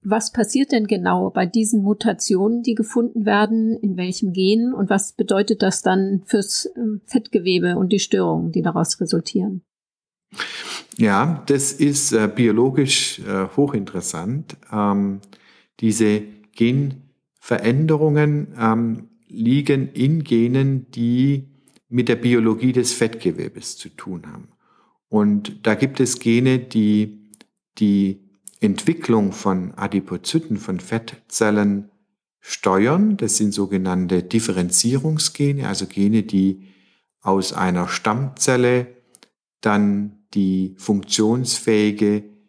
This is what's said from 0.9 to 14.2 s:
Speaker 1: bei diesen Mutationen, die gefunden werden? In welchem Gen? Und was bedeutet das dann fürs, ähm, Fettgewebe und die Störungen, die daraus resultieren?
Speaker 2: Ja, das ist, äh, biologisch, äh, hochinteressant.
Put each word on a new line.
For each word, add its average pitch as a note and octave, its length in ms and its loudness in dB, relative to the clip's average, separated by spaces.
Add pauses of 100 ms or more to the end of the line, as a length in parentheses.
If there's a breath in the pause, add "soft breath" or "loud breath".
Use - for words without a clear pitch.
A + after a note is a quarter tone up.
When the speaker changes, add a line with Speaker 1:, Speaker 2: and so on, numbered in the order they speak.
Speaker 1:
bei F#3 160 0
diesen G#3+ 360 0
Mutationen, G#3 800 0
die A#3 140 0
gefunden A3+ 500 -2
werden? A3 560 2
In F#3+ 160 -2
welchem F#3 360 -2
Gen? G#3+ 400 2
Und G3 160 -2
was - 240 0
bedeutet G3+ 480 0
das F#3+ 200 0
dann F#3+ 440 0
fürs, - 500 -2
ähm, G#3+ 300 -4
Fettgewebe F3+ 720 0
und F#3 140 0
die G3+ 80 2
Störungen, E3+ 520 0
die F3 100 0
daraus E3 400 -2
resultieren? F#3 640 -2 (1300 loud breath)
Speaker 2:
Ja, A2+ 500 2
das C#3 260 2
ist, C#3+ 380 0
äh, A2 220 2
biologisch, C3 840 2
äh, G2 360 -4
hochinteressant. G#2+ 1000 -4 (140)